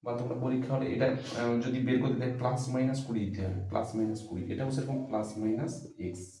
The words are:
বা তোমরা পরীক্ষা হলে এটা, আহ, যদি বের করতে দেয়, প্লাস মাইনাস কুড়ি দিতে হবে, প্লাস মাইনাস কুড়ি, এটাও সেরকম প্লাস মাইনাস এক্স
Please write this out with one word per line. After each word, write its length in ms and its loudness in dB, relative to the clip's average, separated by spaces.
বা 160 -4
তোমরা 160 -2
পরীক্ষা 300 2
হলে 200 2
এটা, 120 4
আহ, 140 2
যদি 200 0
বের 160 6
করতে 200 2
দেয়, 180 0
প্লাস 220 2
মাইনাস 320 4
কুড়ি 200 0
দিতে 200 -2
হবে, 140 -2
প্লাস 160 0
মাইনাস 300 0
কুড়ি, 140 -6
এটাও 240 0
সেরকম 220 0
প্লাস 180 0
মাইনাস 320 0
এক্স 180 -6